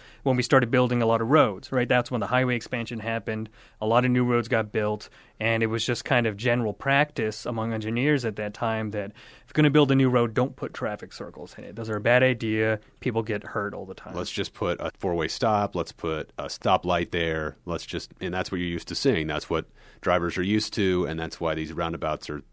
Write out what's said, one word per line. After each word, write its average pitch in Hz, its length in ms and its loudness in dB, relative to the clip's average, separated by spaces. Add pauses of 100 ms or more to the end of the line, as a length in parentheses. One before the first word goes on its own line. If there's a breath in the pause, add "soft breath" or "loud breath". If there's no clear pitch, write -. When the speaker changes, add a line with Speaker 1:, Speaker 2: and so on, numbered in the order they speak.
(240 loud breath)
Speaker 1:
when 127 120 2
we 123 60 2
started 123 300 4
building 123 320 4
a - 20 4
lot 113 160 4
of 113 80 0
roads, 127 420 4
right? 123 160 0
That's 123 220 2
when 120 120 -2
the 95 60 -2
highway 127 280 2
expansion 117 440 -6
happened. 110 500 -6 (300 soft breath)
A 110 60 -4
lot 117 200 6
of 127 60 4
new 127 140 4
roads 120 220 2
got 110 240 0
built, 107 380 -2 (300 soft breath)
and 113 220 0
it 110 60 4
was 110 180 -2
just 123 180 -2
kind 120 220 2
of 107 100 -2
general 117 380 0
practice 139 720 0
among 113 280 -4
engineers 120 520 0
at 104 120 -4
that 104 180 -6
time 110 360 -2
that 104 200 -6
if - 380 -20
you're - 40 -18
gonna 151 160 4
build 139 220 6
a 135 40 4
new 131 140 4
road, 120 240 2
don't 123 220 0
put - 180 -10
traffic 104 400 -8
circles - 460 -14
in 101 40 -14
it. 95 120 -16
Those 110 160 -6
are 107 60 -2
a 104 40 -6
bad 120 220 6
idea. 110 560 2 (220 soft breath)
People 113 200 -2
get 107 220 -4
hurt 101 320 -6
all 95 100 -10
the 92 80 -12
time. 92 220 -14
Speaker 2:
Let's 90 160 -4
just - 240 -6
put 90 260 -2
a 80 160 -4
four-way 85 300 0
stop. 104 480 0
Let's 85 160 -4
put 78 480 -6
a 73 60 -6
stoplight 87 640 0
there. 80 440 -2 (100)
Let's 85 200 -6
just, - 340 -8
and 90 140 -6
that's 92 180 -4
what 92 80 -4
you're 87 100 -4
used 85 180 -6
to - 80 -6
seeing. 90 320 0
That's 76 220 -4
what 80 160 -2 (360 soft breath)
drivers 87 380 2
are 90 40 0
used 107 320 0
to, 92 300 2
and 80 140 -4
that's 80 200 -8
why 80 140 0
these 80 180 -6
roundabouts 80 600 -4
are 73 100 -8 (120)